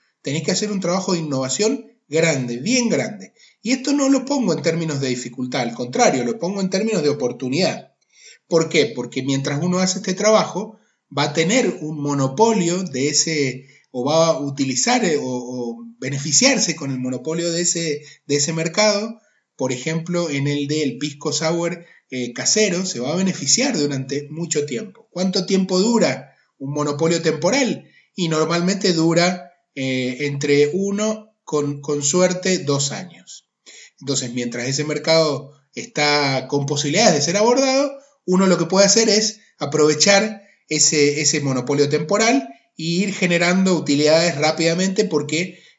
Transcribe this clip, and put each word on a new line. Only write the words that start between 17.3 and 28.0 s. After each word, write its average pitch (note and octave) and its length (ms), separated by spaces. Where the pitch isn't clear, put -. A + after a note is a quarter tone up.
de E3+ 100
ese, E3 400
de C#3+ 100
ese D3 180
mercado. G3+ 640
Por B2+ 160
ejemplo, E3 580
en C#3 180
el C#3+ 200
del C#3+ 300
pisco D3 340
sour, E3+ 540
eh, B2 240
casero, F#3 520
se - 140
va B2+ 140
a F3 40
beneficiar F#3+ 600
durante C#3+ 520
mucho D#3 360
tiempo. A2 460
¿Cuánto F#3 340
tiempo F#3 340
dura G3+ 560
un C#3 160
monopolio D3 480
temporal? E3+ 680